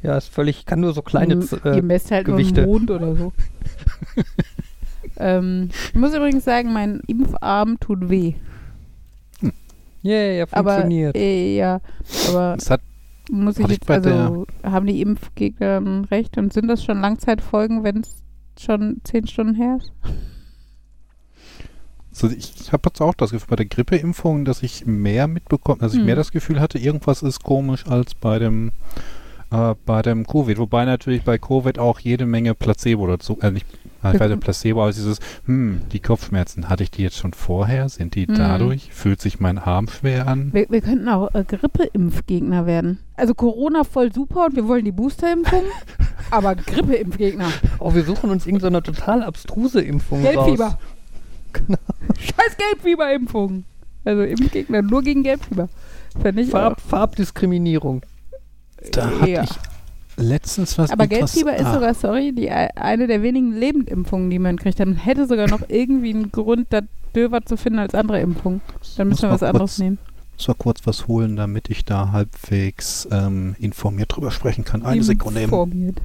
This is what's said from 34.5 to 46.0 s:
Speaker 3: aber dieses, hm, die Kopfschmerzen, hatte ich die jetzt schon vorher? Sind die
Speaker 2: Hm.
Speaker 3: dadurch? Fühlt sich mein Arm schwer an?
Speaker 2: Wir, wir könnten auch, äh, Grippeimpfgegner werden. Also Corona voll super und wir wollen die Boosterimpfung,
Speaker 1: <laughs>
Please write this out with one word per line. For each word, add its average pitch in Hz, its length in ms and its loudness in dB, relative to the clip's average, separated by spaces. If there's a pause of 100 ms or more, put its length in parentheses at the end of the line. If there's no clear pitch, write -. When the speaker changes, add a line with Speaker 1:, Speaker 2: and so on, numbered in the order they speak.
Speaker 3:
aber 104 100 2
dieses, 104 280 -2 (260)
hm, 120 340 2 (100)
die - 100 -4
Kopfschmerzen, 92 680 -2
hatte 92 140 2
ich 90 80 -2
die - 120 -4
jetzt 92 140 -2
schon 90 160 -4
vorher? 110 560 0
Sind 87 260 -6
die 98 120 0
Speaker 2:
Hm. 214 80 0
Speaker 3:
dadurch? 135 580 2
Fühlt - 300 0
sich - 180 -2
mein 92 180 2
Arm 101 300 0
schwer 131 400 -2
an? 135 240 -2
Speaker 2:
Wir, 202 160 2
wir 220 140 2
könnten 240 260 0
auch, 202 260 0
äh, 196 100 2
Grippeimpfgegner 180 1200 0
werden. 175 320 0 (180)
Also 240 160 2
Corona 269 520 2
voll 247 280 0
super 277 340 0
und 285 100 0
wir 220 120 0
wollen 247 160 2
die 202 80 0
Boosterimpfung, 339 720 2
Speaker 1:
<laughs> - 680 -2